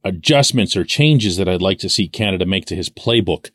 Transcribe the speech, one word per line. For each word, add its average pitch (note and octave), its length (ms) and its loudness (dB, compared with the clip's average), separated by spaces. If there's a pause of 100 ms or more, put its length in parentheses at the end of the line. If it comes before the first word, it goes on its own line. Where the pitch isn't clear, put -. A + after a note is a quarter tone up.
adjustments A2 720 0
or F2+ 100 0
changes B2 520 2
that F#2 120 0
I'd F2+ 140 0
like F#2+ 180 0
to F#2+ 80 -6
see F2+ 200 -2
Canada F#2+ 380 -2
make F#2+ 200 -2
to E2+ 100 -8
his F2+ 140 -6
playbook. A2 640 -2